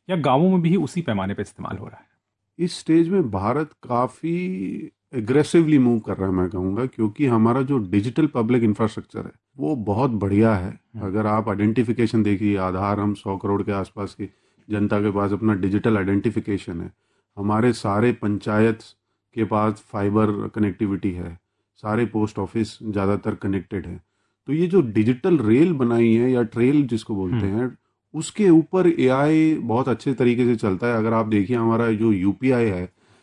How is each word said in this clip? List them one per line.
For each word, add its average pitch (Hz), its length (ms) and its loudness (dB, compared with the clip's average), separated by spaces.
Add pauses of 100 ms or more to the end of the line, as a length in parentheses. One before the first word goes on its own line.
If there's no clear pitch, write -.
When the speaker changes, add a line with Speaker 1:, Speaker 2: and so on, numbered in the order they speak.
(100)
Speaker 1:
या 185 60 -2
गांवों 156 340 2
में 185 120 2
भी 165 140 2
उसी 160 260 -2
पैमाने 98 320 -4
पर - 60 -8
इस्तेमाल - 360 -10
हो 95 100 -12
रहा - 100 -18
है? - 140 -20 (480)
Speaker 2:
इस 170 200 -4
stage 165 300 2
में 180 220 0
भारत 117 400 -2 (180)
काफी 127 480 -2 (800)
aggressively 147 640 2
move 120 200 4
कर 101 180 -6
रहा 95 120 -2
है, 92 60 0
मैं 92 140 2
कहूँगा, 95 380 -4
क्योंकि 117 400 -2
हमारा 117 360 2
जो 131 160 -2
digital 107 480 0
public 120 360 0
infrastructure 110 560 -2
है - 140 -12 (260)
वो 147 180 -2
बहुत 110 340 0
बढ़िया 104 440 2
है। 92 260 -6 (140)
Speaker 1:
हम्म। 107 120 -8
Speaker 2:
अगर 104 200 -2
आप 110 220 0
identification 110 720 0
देखिए, 101 340 0
आधार, 95 440 -2
हम 101 140 0
सौ 98 220 -6
करोड़ 101 260 -2
के 104 100 -4
आसपास 98 420 -8
की 101 160 -12 (400)
जनता 101 300 0
के 104 100 0
पास 98 220 -2
अपना 107 220 0
digital 101 420 0
identification 101 840 -2
है, 90 120 -12 (460)
हमारे 107 340 2
सारे 110 400 0
पंचायत 110 640 0 (560)
के 113 100 -2
पास 107 480 -2
fiber 104 560 0
connectivity 98 600 -2
है, 87 300 -10 (360)
सारे 110 300 -2
post 107 320 -2
office 104 440 -4
ज़्यादातर 101 520 -2
connected 95 520 -6
है। 87 160 -14 (440)
तो 135 60 -4
ये 165 140 0
जो 175 140 2
digital 123 580 2
rail 127 340 4
बनाई 117 420 2
है 123 180 2
या 123 100 2
trail 127 440 2
जिसको 113 280 -6
बोलते 98 320 -2
Speaker 1:
हम्म। 101 140 -2
Speaker 2:
हैं, 123 180 -6 (360)
उसके 180 360 2
ऊपर 165 500 4
एआई 151 540 4
बहुत 123 340 -2
अच्छे 127 260 -2
तरीके 123 300 2
से 120 120 2
चलता 104 300 -2
है। 120 100 0
अगर 113 160 0
आप 110 140 0
देखिए, 107 300 0
हमारा 113 360 0
जो 110 200 2
यूपीआई 101 520 0
है, 90 280 -4 (300)